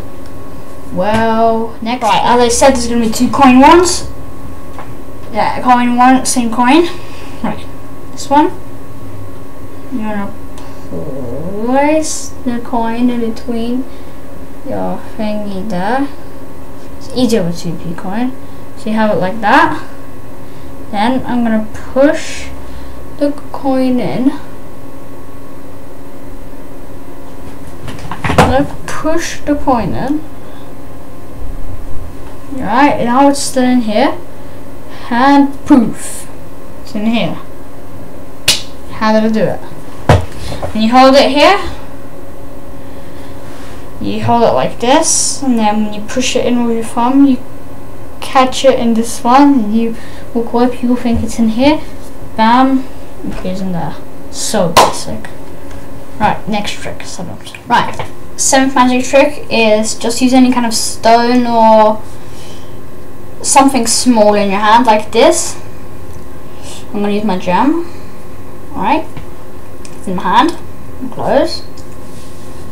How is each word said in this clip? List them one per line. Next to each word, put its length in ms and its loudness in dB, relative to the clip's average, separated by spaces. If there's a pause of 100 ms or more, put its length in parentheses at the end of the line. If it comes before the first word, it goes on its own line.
(920)
Well, 880 2
next, 220 -4
right, 200 4
as 180 4
I 80 4
said, 220 6
there's 160 0
gonna 180 0
be 60 0
two 180 0
coin 300 6
ones. 500 6 (1200)
Yeah, 300 -2
coin 340 4
one, 300 6
same 260 0
coin. 380 4 (540)
Right, 220 -4 (460)
this 180 -4
one. 220 4 (1400)
You 60 0
wanna 340 -2 (560)
place 1400 0 (160)
the 180 -2
coin 460 0
in 240 -2
between 500 -2 (840)
your 300 -4 (180)
thingy 540 -4
there. 380 0 (880)
It's 180 -6
easier 280 2
with 140 -2
C 140 -4
P 220 -4
coin. 380 -2 (460)
So 120 -4
you 60 0
have 160 2
it 80 2
like 220 -2
that. 460 2 (1040)
Then 340 0
I'm 180 0
gonna 300 0
push 760 2 (680)
the 140 0 (200)
coin 480 0
in. 320 0 (3750)
I'm 260 -2
gonna 400 2 (120)
push 540 0
the 140 0
coin 380 2
in. 300 -2 (2250)
Right, 500 2
now 260 4
it's 100 2
still 240 0
in 180 4
here. 360 0 (920)
And 420 4 (120)
poof. 600 2 (540)
It's 140 -6
in 100 -2
here. 320 0 (1600)
How 200 2
did 100 4
I 60 2
do 140 0
it? 160 0 (1040)
And 220 -2
you 80 4
hold 240 8
it 160 4
here. 280 4 (2500)
You 220 -2
hold 200 2
it 100 4
like 260 0
this, 640 2
and 160 2
then 240 2
when 100 -4
you 80 -6
push 340 -2
it 100 0
in 200 2
with 100 0
your 100 -2
thumb, 400 4
you 120 4 (840)
catch 420 2
it 160 4
in 140 2
this 300 -2
one, 360 6
and 160 2
you 200 0 (380)
walk 200 -2
away. 220 2
People 200 0
think 260 0
it's 160 -2
in 120 2
here. 320 2 (560)
Bam, 480 4 (400)
it 180 -2
goes 160 -2
in 140 -2
there. 220 -2 (360)
So 380 0
basic. 580 2 (920)
Right, 300 0
next 260 -2
trick, 300 -6
seventh. 500 -8 (140)
Right, 420 0 (280)
seventh 380 2
magic 280 4
trick 460 2
is 460 2
just 260 -2
use 120 4
any 180 6
kind 140 0
of 80 -2
stone 720 2
or 560 4 (1400)
something 460 4
small 460 4
in 160 2
your 100 0
hand, 260 4
like 260 2
this. 480 4 (1300)
I'm 80 -2
gonna 100 0
use 140 0
my 120 0
gem. 480 2 (920)
All 60 -2
right, 240 0 (920)
it's 100 -4
in 80 -2
my 80 -4
hand. 340 4 (540)
Close. 520 0 (1080)